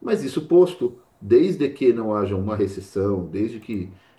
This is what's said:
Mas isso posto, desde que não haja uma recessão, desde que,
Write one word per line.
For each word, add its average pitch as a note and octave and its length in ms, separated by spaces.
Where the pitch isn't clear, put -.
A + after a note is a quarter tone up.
Mas A3 240
isso C3+ 220
posto, F3 500
desde C#3+ 480
que B2 240
não A2 220
haja G2+ 200
uma G2+ 220
recessão, G2 680
desde G#2+ 340
que, F#2+ 320